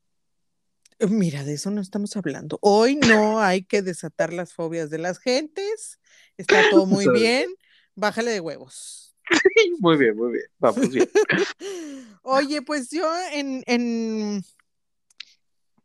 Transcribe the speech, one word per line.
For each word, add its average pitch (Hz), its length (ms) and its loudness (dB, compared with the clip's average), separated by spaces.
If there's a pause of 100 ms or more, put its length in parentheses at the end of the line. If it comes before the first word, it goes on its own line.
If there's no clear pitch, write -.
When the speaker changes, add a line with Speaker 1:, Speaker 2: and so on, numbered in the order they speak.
(1000)
Speaker 1:
Mira, 180 420 0
de 147 120 -6
eso 196 180 -6
no 208 80 -4
estamos 202 360 -8
hablando. 151 460 -8
Hoy 220 320 4
no 220 480 4
hay 190 220 2
que 202 180 -2
desatar 165 500 -4
las 175 220 -8
fobias 165 360 -6
de 160 80 -6
las 175 200 -6
gentes. 311 800 -6 (380)
Está 427 340 4
todo - 160 6
muy 190 180 2
Speaker 2:
<laughs> - 0 -
Está 247 140 4
Speaker 1:
bien. 240 280 2
Speaker 2:
bien. 370 100 -12 (400)
Speaker 1:
Bájale 208 340 -4
de 214 80 -4
huevos. - 880 -14
Speaker 2:
<laughs> 349 560 2
Muy 165 160 6
bien, 117 200 4
muy 117 180 -4
bien. 117 120 -6 (140)
Vamos 180 280 2
bien. - 240 0
Speaker 1:
<laughs> 330 1080 -4
Oye, 277 400 0
pues 285 300 -6
yo 320 180 -2 (220)
en, 277 340 -6
en, 226 720 -2 (1400)